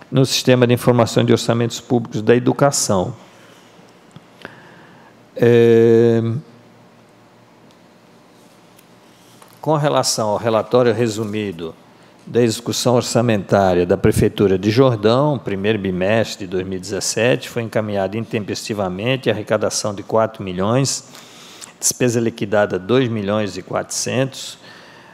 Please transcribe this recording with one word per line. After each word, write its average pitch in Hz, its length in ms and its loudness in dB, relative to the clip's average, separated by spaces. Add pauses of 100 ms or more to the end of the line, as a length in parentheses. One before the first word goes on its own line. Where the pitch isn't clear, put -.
(120)
no 135 140 2
Sistema 123 400 4
de 120 80 4
Informação 120 500 2
de 120 80 2
Orçamentos 117 480 0
Públicos 117 440 -4
da 120 120 6
Educação. 123 800 0 (2250)
É, 117 880 6 (3500)
com 151 140 0
relação 131 540 0
ao 101 80 0
relatório 113 540 2
resumido 107 840 -4 (500)
da 120 160 0
execução 120 540 0
orçamentária 101 880 2
da 95 120 2
Prefeitura 104 600 2
de 101 140 0
Jordão, 123 640 2
primeiro 101 400 -4
bimestre 98 680 -2
de 87 60 -14
dois 92 140 -4
mil 95 120 -8
e 90 40 -12
dezessete, 110 640 -2
foi - 140 -8
encaminhado 104 560 -4
intempestivamente 107 1120 -4
a 110 40 2
arrecadação 104 600 -4
de 98 80 -10
quatro 110 400 -2
milhões, 104 840 -4 (520)
despesa 123 420 -2
liquidada 104 600 -2
dois 117 300 0
milhões 104 480 -4
e 92 40 -10
quatrocentos, - 960 -6 (560)